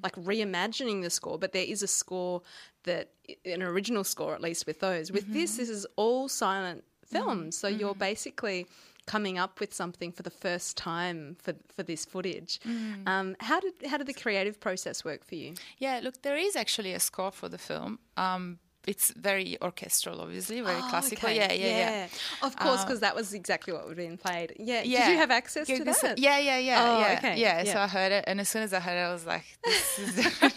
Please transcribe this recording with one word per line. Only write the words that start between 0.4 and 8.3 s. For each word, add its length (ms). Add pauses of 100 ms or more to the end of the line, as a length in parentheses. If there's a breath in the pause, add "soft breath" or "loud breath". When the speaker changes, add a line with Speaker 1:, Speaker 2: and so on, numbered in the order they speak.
Speaker 1:
the 80
score, 280
but 140
there 120
is 180
a 60
score 540 (420 loud breath)
that, 260 (340)
an 180
original 420
score 300
at 60
least 260
with 140
those. 300
With 220
this, 200
Speaker 2:
Mm-hmm. 60
Speaker 1:
this 100
is 180 (100)
all 320
silent 280
Speaker 2:
Mm-hmm. 600
Speaker 1:
films, 420
so 100
you're 220
Speaker 2:
Mm-hmm. 80
Speaker 1:
basically 680 (400 loud breath)